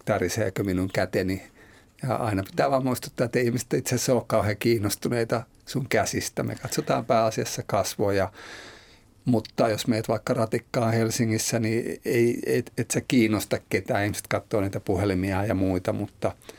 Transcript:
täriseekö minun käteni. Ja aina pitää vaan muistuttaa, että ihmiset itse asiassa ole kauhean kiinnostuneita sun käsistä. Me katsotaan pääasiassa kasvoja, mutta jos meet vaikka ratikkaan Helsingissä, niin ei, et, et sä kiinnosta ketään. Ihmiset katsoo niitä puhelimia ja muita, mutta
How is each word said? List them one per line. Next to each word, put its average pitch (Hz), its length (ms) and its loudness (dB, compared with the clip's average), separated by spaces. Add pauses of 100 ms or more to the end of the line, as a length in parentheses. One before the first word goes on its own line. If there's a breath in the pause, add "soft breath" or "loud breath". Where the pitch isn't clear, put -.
täriseekö 104 580 0
minun 92 300 0
käteni. 95 500 0 (600 loud breath)
Ja 123 120 0
aina 104 280 0
pitää 139 280 0
vaan 131 120 2
muistuttaa, 127 420 -2
että 117 140 0
ihmiset 120 340 0
itse 135 220 0
asiassa 127 180 0
ole 113 140 2
kauhean 104 320 2
kiinnostuneita 117 840 0 (220)
sun 127 240 -4
käsistä. - 540 0
Me 113 120 -4
katsotaan 135 500 -2
pääasiassa 113 600 0
kasvoja, 98 640 0 (920 loud breath)
mutta 117 440 2
jos 104 180 -2
meet 113 200 0
vaikka 110 260 -2
ratikkaan 113 600 0
Helsingissä, 113 640 0
niin 113 460 -2
ei, 120 400 4
et, 127 320 0
et 123 140 -4
sä - 160 0
kiinnosta 110 500 2 (120)
ketään. 101 340 0
Ihmiset 104 240 -4
katsoo 107 340 -2
niitä 98 180 -4
puhelimia 95 640 0
ja 104 100 0
muita, 95 380 0
mutta 101 380 -4 (280 loud breath)